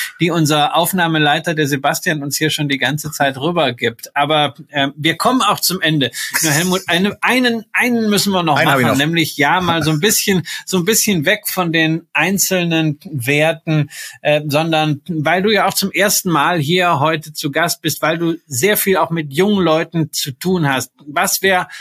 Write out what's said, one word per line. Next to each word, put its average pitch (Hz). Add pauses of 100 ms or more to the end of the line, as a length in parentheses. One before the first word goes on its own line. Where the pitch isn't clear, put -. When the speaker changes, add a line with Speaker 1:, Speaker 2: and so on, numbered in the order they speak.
(220)
Speaker 1:
die 175
unser 151
Aufnahmeleiter, 165
der 151
Sebastian, 147
uns 143
hier 156
schon 147
die 139
ganze 143
Zeit 139
rübergibt. 127
Aber, 147 (160)
äh, 143
wir 156
kommen 254
auch 196
zum 185
Ende. 156 (300)
Nur 151
Helmut, 185
eine, 180
einen, 233
einen 226
müssen 202
wir 180
noch 151
Speaker 2:
Einen 165
hab 135
ich 123
Speaker 1:
machen, 113
Speaker 2:
noch. 143
Speaker 1:
nämlich 165
ja 151
mal 165
so 151
ein 151
bisschen, 202 (220)
so 190
ein 175
bisschen 190
weg 208
von 175
den 160
einzelnen 165 (100)
Werten, 151 (320)
äh, 151
sondern 156
weil 160
du 214
ja 190
auch 196
zum 190
ersten 185
Mal 160
hier 170
heute 156
zu 151
Gast 160
bist, 156
weil 160
du 165 (100)
sehr 156
viel 185
auch 160
mit 156
jungen 196
Leuten 160
zu -
tun 175
hast. 131 (160)
Was 170
wäre 185 (120)